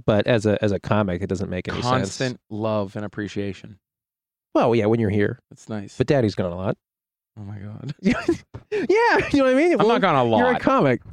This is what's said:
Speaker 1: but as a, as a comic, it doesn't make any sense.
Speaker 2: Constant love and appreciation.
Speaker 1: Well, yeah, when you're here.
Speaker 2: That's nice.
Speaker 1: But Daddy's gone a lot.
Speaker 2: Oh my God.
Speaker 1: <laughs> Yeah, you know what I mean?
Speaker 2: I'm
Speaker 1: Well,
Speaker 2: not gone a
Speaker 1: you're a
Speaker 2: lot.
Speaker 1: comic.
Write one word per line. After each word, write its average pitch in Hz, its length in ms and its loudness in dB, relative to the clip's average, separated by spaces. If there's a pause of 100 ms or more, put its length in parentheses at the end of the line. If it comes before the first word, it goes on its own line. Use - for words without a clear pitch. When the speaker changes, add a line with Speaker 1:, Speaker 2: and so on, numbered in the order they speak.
Speaker 1:
but 104 220 2
as 113 200 2
a, 101 160 2
as 104 80 0
a 92 80 -2
comic, 98 420 -2
it 95 60 -4
doesn't 92 220 -4
make 90 180 -6
any 87 140 -6
sense. 120 100 -2
Speaker 2:
Constant 127 480 -4 (100)
love 107 460 -4
and 107 100 -8
appreciation. 101 720 -10 (800)
Speaker 1:
Well, 156 200 4
yeah, 107 120 2
when 117 120 2
you're 110 120 0
here. 104 280 0 (120)
Speaker 2:
That's - 180 -20
nice. 104 280 -10
Speaker 1:
But 120 100 0
Daddy's 123 280 2
gone 92 160 -4
a 85 60 -8
lot. 92 180 -4 (640)
Speaker 2:
Oh 104 40 -16
my 101 140 -14
God. 107 440 -14
Speaker 1:
<laughs> - 20 -8 (680)
Yeah, 415 600 2
you 285 80 4
know 269 60 4
what 254 80 4
I - 0 -
mean? 320 200 4
Speaker 2:
I'm 269 60 2
Speaker 1:
Well, 208 100 4
Speaker 2:
not 220 120 2
gone 170 140 4
a 120 220 4
Speaker 1:
you're 247 120 4
a - 40 2
Speaker 2:
lot. - 80 -2
Speaker 1:
comic. 196 400 2 (100)